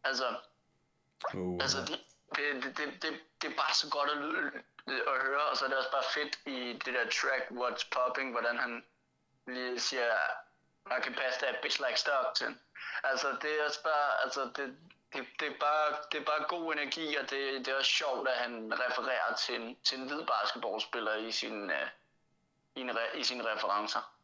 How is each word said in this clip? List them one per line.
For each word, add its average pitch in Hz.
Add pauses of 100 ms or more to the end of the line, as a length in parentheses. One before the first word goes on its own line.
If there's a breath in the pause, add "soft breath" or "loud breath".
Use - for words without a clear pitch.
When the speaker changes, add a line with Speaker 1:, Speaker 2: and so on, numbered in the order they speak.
Speaker 1:
altså, 131 (1040)
Speaker 2:
Uh, 90
Speaker 1:
altså, -
Speaker 2:
ja. 90
Speaker 1:
det, - (360)
det, 143
det, 135
det, 147
det, 156 (280)
det 160
er -
bare 135
så 151
godt 143
at 147
lyde, 147 (640)
at 131 (100)
høre, 143
og 131
så 135
er 131
det 135
også 135
bare 139
fedt 147 (120)
i 123 (120)
det 127
der 117 (140)
track, 135 (160)
What's 123
Popping, 127
hvordan 117
han 120 (640)
lige 127
siger, 120 (880)
"I -
can 123
pass 127
that 127
bitch -
like 117
Stockton." 131 (440 loud breath)
Altså, 135 (140)
det 151
er 151
også 147
bare, 147
altså, 135 (140)
det, 135 (360)
det, 131 (140)
det 156
er 135
bare, 151 (240)
det 156
er -
bare 151
god 165
energi, 147
og 131
det, 135
det -
er 131
også 135
sjovt, 135
at 123
han 117 (120)
refererer 123
til 120
en, 117
til 131
en 131
hvid 147
basketballspiller 110
i 113
sin, 107
øh, 69 (880)
i 135
en 127
re-, 113
i 135
sine 120 (100)
referencer. 107 (100)